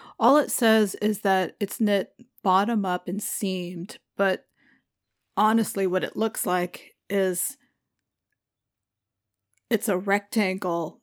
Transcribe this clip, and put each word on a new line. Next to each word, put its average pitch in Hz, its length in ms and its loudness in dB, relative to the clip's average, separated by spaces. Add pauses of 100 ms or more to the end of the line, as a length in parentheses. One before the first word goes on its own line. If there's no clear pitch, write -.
(180)
All 269 200 6
it 285 120 2
says 220 460 2
is 208 260 -2
that 190 380 0
it's - 220 -4
knit 208 320 0 (280)
bottom 202 440 2
up 180 240 -4
and 196 120 -4
seamed, 180 760 -6 (180)
but 190 300 0 (880)
honestly, 214 500 2
what 180 200 0
it - 100 -8
looks 220 300 -2
like 180 500 -4 (140)
is 190 480 -2 (2000)
it's - 200 -2
a 185 80 0
rectangle 190 1040 -2